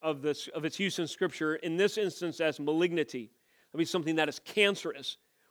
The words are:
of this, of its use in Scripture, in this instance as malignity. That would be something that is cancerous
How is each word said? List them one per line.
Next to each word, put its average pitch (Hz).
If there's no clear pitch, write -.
of 151
this, 147
of 156
its 160
use 190
in 160
Scripture, 160
in 170
this 202
instance 175
as 156
malignity. 156
That -
would 165
be -
something 160
that 156
is 139
cancerous 196